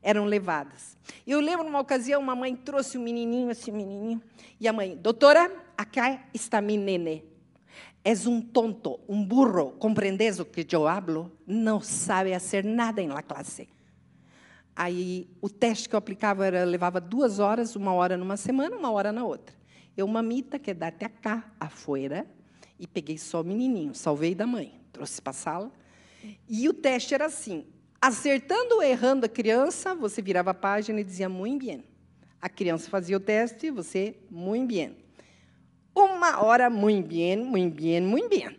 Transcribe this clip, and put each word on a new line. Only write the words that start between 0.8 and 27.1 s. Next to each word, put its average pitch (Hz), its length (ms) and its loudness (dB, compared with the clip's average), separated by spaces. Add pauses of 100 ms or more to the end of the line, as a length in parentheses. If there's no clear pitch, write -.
Eu 285 140 0
lembro, 330 240 0
numa 294 160 -2
ocasião, 269 420 0
uma 262 140 -2
mãe 254 200 -4
trouxe 269 420 -4
um 240 60 -6
menininho, 233 460 -2
assim, 226 220 -8
um 208 60 -6
menininho, 208 440 -6 (380)
e 220 80 -2
a 220 60 2
mãe, 190 240 -4
"Doutora, 285 520 8 (280)
acá 254 560 -2
está 214 280 -2
mi 208 140 0
nene. 175 480 -2 (800)
Es 196 220 2
un 233 260 0
tonto, 220 560 0
un 202 200 -2
burro, 196 520 4
¿comprendes 202 600 0
o 160 60 -4
que 165 200 -8
yo 156 220 2
hablo? 170 440 -2 (160)
No 220 340 0
sabe 190 540 0
hacer 196 300 -2
nada 220 360 0
en 151 120 -4
la 151 100 -8
clase." - 460 -14 (1040)
Aí, 180 540 -4 (100)
o 202 100 -4
teste 226 380 0
que - 80 -4
eu 214 40 4
aplicava 196 460 -2
era, 180 180 2
levava 180 360 0
duas 202 400 0
horas, 226 360 0
uma 196 180 0
hora 180 240 2
numa 190 200 -4
semana, 269 380 -2
uma 330 140 -4
hora 208 220 0
na 240 120 -6
outra. 160 320 -8 (400)
Eu, 196 120 -2
mamita, 226 500 -2
quedate 165 480 -8
acá, 220 540 -8
afuera, 147 680 -6 (540)
e 175 80 -14
peguei 160 300 -8
só 165 240 -6
o - 20 -4
menininho, 196 500 -2
salvei 156 400 0
da 202 140 -2
mãe, 226 340 -6 (100)
trouxe - 300 -12
pra 135 120 -8
sala. 185 380 -8 (760)
E 233 220 -2
o 359 40 2
teste 262 400 0